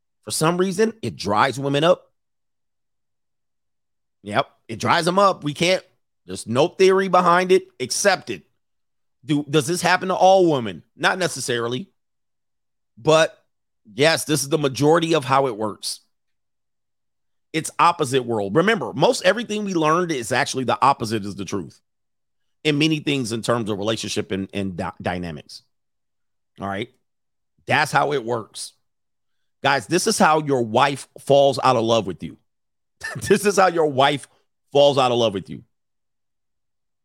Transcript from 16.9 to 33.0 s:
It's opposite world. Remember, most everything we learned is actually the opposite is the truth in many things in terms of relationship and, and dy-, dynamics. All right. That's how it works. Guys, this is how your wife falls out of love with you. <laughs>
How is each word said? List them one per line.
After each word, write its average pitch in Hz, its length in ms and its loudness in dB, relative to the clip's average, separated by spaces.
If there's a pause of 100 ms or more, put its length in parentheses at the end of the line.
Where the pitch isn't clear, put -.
It's 156 260 -6
opposite 147 440 2
world. 107 320 -4
Remember, 165 380 0
most 180 300 2
everything 208 420 0
we 196 80 -6
learned 165 380 0
is 123 200 -6
actually 131 320 -2
the 117 180 -2
opposite 113 440 0
is 101 100 -10
the 98 100 -10
truth 87 360 -10 (840)
in 147 140 0
many 156 220 0
things 135 320 -4
in 113 100 -4
terms 117 280 -2
of 107 80 -4
relationship 104 540 -6
and, 95 220 -4
and 98 240 -6
dy-, 92 140 -6 (100)
dynamics. 87 600 -10 (960)
All 95 80 -8
right. 98 220 -8 (760)
That's 139 260 0
how 143 220 0
it 131 100 -4
works. 113 500 -8 (880)
Guys, 135 240 0
this 165 200 -2
is 220 100 -2
how 160 240 4
your 139 220 -2
wife 127 440 0 (120)
falls 139 440 4
out 127 120 4
of 113 80 0
love 113 240 2
with 85 160 -10
you. - 140 -14 (440)
<laughs> - 400 -16